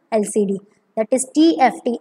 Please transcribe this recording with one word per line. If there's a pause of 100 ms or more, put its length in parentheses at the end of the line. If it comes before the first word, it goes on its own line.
(140)
एलसीडी, (400)
that
is
टीएफ़टी